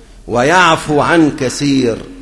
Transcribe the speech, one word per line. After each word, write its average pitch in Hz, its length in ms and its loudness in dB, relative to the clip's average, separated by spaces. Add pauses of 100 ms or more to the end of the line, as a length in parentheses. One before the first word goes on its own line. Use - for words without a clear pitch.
(280)
ويعفو 151 720 2
عن 151 400 2
كثير. 131 580 -2 (240)